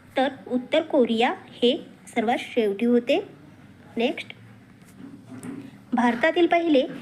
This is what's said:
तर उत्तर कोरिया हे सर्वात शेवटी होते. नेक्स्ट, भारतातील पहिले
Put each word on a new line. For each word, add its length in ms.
तर 140
उत्तर 340
कोरिया 500
हे 240
सर्वात 320
शेवटी 460
होते. 340
नेक्स्ट, 360
भारतातील 540
पहिले 360